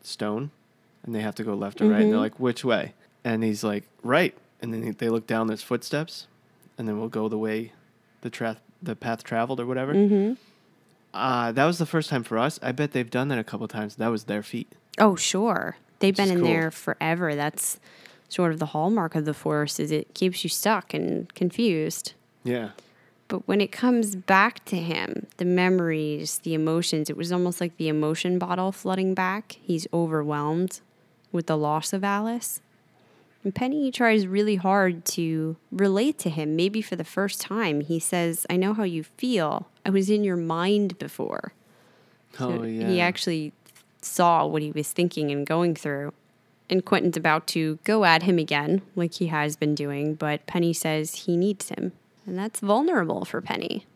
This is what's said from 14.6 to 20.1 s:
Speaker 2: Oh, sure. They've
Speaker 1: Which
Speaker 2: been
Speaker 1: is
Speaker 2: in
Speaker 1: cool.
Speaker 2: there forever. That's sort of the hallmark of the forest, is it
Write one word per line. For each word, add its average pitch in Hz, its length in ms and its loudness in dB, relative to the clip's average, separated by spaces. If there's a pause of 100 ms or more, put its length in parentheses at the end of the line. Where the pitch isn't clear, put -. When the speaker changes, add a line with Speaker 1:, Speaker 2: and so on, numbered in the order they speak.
Speaker 2:
Oh, 202 180 8
sure. - 600 0 (220)
They've 196 140 6
Speaker 1:
Which 196 60 0
Speaker 2:
been 202 80 6
Speaker 1:
is 190 40 4
Speaker 2:
in 175 80 4
Speaker 1:
cool. 175 80 4
Speaker 2:
there 165 240 2
forever. 160 640 -2
That's - 460 -4 (480)
sort 170 240 0
of 160 80 -4
the 156 60 -2
hallmark 165 500 0
of 151 80 -2
the 151 100 -2
forest, 147 460 -2
is 151 100 -2
it - 240 -4